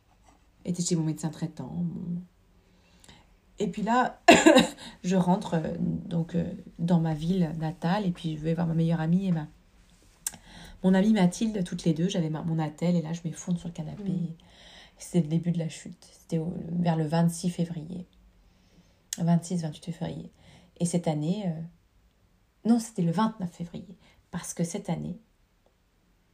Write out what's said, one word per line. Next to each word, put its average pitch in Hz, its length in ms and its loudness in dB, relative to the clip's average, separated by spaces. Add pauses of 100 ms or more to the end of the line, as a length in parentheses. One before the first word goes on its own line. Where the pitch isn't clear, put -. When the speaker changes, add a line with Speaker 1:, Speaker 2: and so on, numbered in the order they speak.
(640)
Speaker 1:
été 175 180 -2
chez 175 120 0
mon 160 100 2
médecin 156 260 -4
traitant. 151 420 -8
Mon, 175 500 -6 (1400)
et 208 100 -2
puis 202 140 -6
là, 233 460 2
<coughs> - 760 6
je 185 140 2
rentre, 180 380 2
euh, 165 260 -2
donc, 165 560 -4
euh, - 80 0 (340)
dans 170 220 4
ma 160 140 0
ville 165 440 0
natale 165 480 -2
et 175 60 2
puis 160 240 -6
je 147 60 -10
vais 165 120 0
voir 170 120 0
ma 165 80 -2
meilleure 165 260 2
amie 175 260 2
et 180 60 2
ma 156 160 -2 (1300)
mon 190 120 6
amie 208 180 6
Mathilde, 208 520 2
toutes - 200 -6
les 170 80 4
deux, 165 160 0
j'avais 160 220 -2
ma, 156 120 -4
mon 165 160 -2
attelle 165 380 0
et 165 60 0
là, 156 100 -8
je 170 120 -6
m'effondre 170 340 -4
sur 175 100 -12
le 170 60 -10
canapé. 165 360 -8
Speaker 2:
Mm. 170 240 -4 (600)
Speaker 1:
C'était - 260 -2
le 147 60 -8
début 165 240 0
de 170 60 -4
la 160 100 -4
chute. - 440 -16
C'était - 260 -6
au, 160 160 -4 (240)
vers 165 180 2
le 160 100 0
vingt-six 170 440 2
février. 170 560 -6 (1120)
Vingt-six, 170 440 2
vingt-huit 156 220 -8
février. 165 460 -8 (480)
Et 175 80 0
cette 170 220 0
année, 160 380 0
euh... 160 140 -2 (1080)
non, 240 100 6
c'était 208 240 -4
le 165 100 2
vingt-neuf 196 380 0
février. - 460 -12 (340)
Parce - 240 -8
que 170 100 -2
cette 180 240 -6
année, 151 300 -6 (1160)